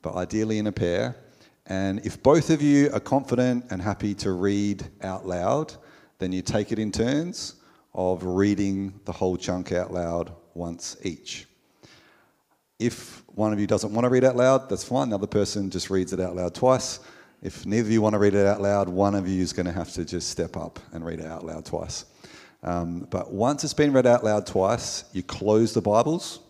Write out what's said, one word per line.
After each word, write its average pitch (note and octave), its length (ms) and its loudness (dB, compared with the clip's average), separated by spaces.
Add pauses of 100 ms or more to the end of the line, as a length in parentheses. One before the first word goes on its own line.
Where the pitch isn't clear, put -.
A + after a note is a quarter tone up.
But E2 140 -8
ideally G#2+ 420 -2
in G#2+ 80 -2
a G2+ 60 -2
pair. G2+ 420 -2 (520)
And F#2+ 380 -4
if - 160 -8
both D3+ 300 6
of D3+ 100 4
you C#3+ 320 6
are A2+ 60 -2
confident B2+ 720 0
and F#2 100 -6
happy G2+ 360 -2
to G2 160 -2
read G2+ 500 0 (200)
out F#2+ 220 -8
loud, G2 480 -2 (460)
then F#2 140 -4
you F#2 100 -4
take G#2+ 300 -2
it G#2+ 80 -4
in G#2+ 100 -2
turns C#3+ 640 -4 (400)
of F#2 300 -2
reading G2 800 0
the - 80 -8
whole F#2 240 -2
chunk F2+ 340 -6
out F2+ 220 -2
loud E2+ 400 -4 (220)
once E2+ 500 -10
each. - 420 -10 (1300)
If - 480 -6
one G#2+ 240 0
of G#2 80 -2
you G2+ 80 0
doesn't G#2 260 0
want A#2+ 120 2
to - 20 4
read B2+ 160 6
out B2+ 100 6
loud, C3 340 4
that's F#2+ 140 -4
fine. B2+ 280 0
The G#2 40 0
other G2+ 140 -2
person G2+ 420 0
just F2+ 200 -6
reads F#2+ 220 0
it F#2 60 -4
out F2+ 160 -4
loud F2+ 220 -4
twice. B2+ 420 2 (420)
If - 240 -12
neither G#2+ 220 0
of G#2+ 60 2
you A2 100 4
want G#2+ 120 4
to G2+ 40 0
read G2+ 160 4
it G2 120 4
out G#2 140 2
loud, G2 280 2
one G2 260 2
of F#2 140 -2
you F#2 120 0
is F2 120 0
gonna F2 180 -2
have E2+ 220 -6
to F2+ 120 -6
just E2+ 260 -6
step E2 260 -6
up D#2+ 240 -10 (120)
and E2 140 -10
read E2 140 -8
it D#2+ 60 -10
out E2 200 -10
loud D#2+ 180 -12
twice. E2 420 -8 (560)
Um, F2 480 -4
but F#2 200 -4
once B2 320 0
it's D3 120 -6
been D3 180 4
read B2+ 140 6
out A#2+ 180 6
loud G#2 220 2
twice, - 680 0
you F#2 100 -6
close A2 520 2
the G#2+ 80 2
Bibles A#2 680 2